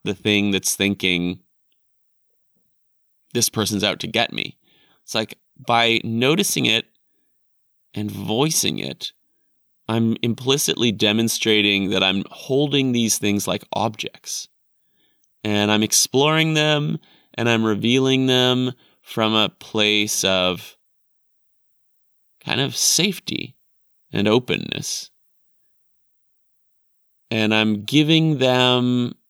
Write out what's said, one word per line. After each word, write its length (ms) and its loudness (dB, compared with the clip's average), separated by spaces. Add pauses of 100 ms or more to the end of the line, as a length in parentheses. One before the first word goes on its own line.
the 120 -4
thing 360 2
that's 240 -2
thinking, 640 0 (1900)
"This 140 0
person's 360 -2
out 180 0
to 60 -8
get 260 -2
me." 240 -8 (460)
It's 120 -10
like, 220 -6 (180)
by 480 0
noticing 640 0
it 220 0 (1080)
and 180 -6
voicing 680 -2
it, 340 -10 (760)
I'm 340 0
implicitly 680 0
demonstrating 1000 2
that 120 0
I'm 280 0
holding 600 0
these 260 0
things 300 -2
like 240 -4
objects. 800 -6 (920)
And 280 0
I'm 120 2
exploring 720 2
them, 460 0 (340)
and 160 -2
I'm 160 2
revealing 600 2
them 480 2 (280)
from 320 -2
a 160 2
place 720 -2
of 540 0 (1600)
kind 220 -4
of 160 -6
safety 800 -4 (540)
and 160 -2
openness. 840 -2 (2250)
And 240 0
I'm 300 0
giving 540 2
them 800 2 (140)